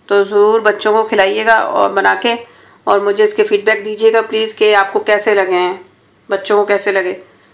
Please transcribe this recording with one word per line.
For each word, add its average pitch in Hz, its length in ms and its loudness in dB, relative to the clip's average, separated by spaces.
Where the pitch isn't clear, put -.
तो 202 160 2
ज़रूर 208 380 2
बच्चों 208 320 0
को 220 100 2
खिलाइएगा 220 520 0
और 196 360 0
बना 196 240 0
के, 233 200 -2
और 202 160 2
मुझे 202 200 0
इसके 208 200 0
feedback 208 400 -2
दीजिएगा 220 380 0
please 220 340 -4
कि 214 180 2
आपको 202 260 0
कैसे 208 340 0
लगे 185 220 0
हैं, 180 300 -4
बच्चों 202 280 -2
को 208 80 2
कैसे 202 260 0
लगे। 196 220 -2